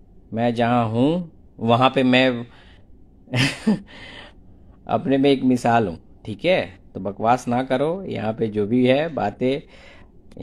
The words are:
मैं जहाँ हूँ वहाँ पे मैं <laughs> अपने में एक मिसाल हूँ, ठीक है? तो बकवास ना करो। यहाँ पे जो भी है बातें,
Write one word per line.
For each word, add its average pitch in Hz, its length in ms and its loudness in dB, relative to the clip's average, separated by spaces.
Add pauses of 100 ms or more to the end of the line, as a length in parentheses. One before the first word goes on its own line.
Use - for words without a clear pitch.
(340)
मैं 117 200 0
जहाँ 117 360 2
हूँ 156 420 0 (280)
वहाँ 117 300 4
पे 131 140 2
मैं 127 420 4 (880)
<laughs> 220 440 -2 (1080)
अपने 131 300 0
में 139 120 4
एक 139 140 2
मिसाल 120 440 2
हूँ, 80 120 -10 (260)
ठीक 101 200 -10
है? 147 340 -2 (140)
तो - 60 -12
बकवास 107 480 0
ना 123 160 0
करो। 143 400 -2
यहाँ 113 300 -6
पे 117 140 -2
जो 104 200 -2
भी 123 200 2
है 147 260 2
बातें, 127 480 -2 (800)